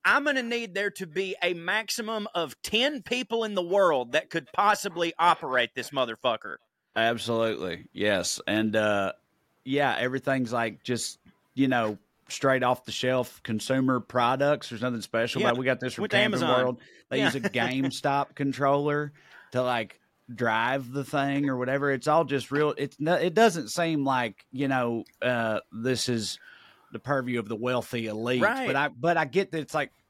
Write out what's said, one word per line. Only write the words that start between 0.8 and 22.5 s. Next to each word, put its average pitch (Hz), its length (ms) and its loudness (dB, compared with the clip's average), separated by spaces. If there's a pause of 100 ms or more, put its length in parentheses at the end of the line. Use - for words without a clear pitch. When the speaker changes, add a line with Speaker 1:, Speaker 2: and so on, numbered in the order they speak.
Speaker 1:
to 190 160 -8
be 185 380 -4
a 180 100 0
maximum 208 800 -4
of 160 300 -4
ten 247 400 0
people 233 400 -2
in 214 100 -4
the 185 80 0
world 170 520 2
that 156 180 0
could 160 220 -4
possibly 185 640 0
operate 139 560 2
this 123 160 -8
motherfucker. 113 640 -2 (400)
Speaker 2:
Absolutely. 113 960 0
Yes. 101 540 0
And, 107 280 0
uh, 104 360 2 (520)
yeah, 135 360 0
everything's, 127 520 -2
like, 117 320 -2
just, - 360 -4 (340)
you 135 140 2
know, 113 300 0 (300)
straight 131 360 2
off 123 220 0
the 110 60 -10
shelf 127 520 -2
consumer 127 560 0
products. 131 680 2
There's 110 120 -8
nothing 120 200 -4
special 113 400 -2
Speaker 1:
Yeah. 123 80 4
Speaker 2:
about 120 80 0
it. - 20 -4
We 127 60 -2
got 127 140 2
this 127 140 -6
from 185 100 -6
Speaker 1:
Went 208 80 -4
to 202 60 4
Speaker 2:
Camping 208 240 2
Speaker 1:
Amazon. 160 80 2 (140)
Speaker 2:
World. 127 180 -2 (280)
They 131 100 -2
Speaker 1:
Yeah. 214 60 2
Speaker 2:
use 147 100 2
a 131 60 -2
Speaker 1:
<laughs> - 0 -
Speaker 2:
GameStop 135 920 0
controller 143 800 0 (380)
to, 123 100 0
like, 120 380 -2 (340)
drive 120 580 0
the 139 120 -4
thing 139 460 0
or 131 80 -2
whatever. 135 340 0
It's 131 160 -2
all 160 180 4
just 135 260 -2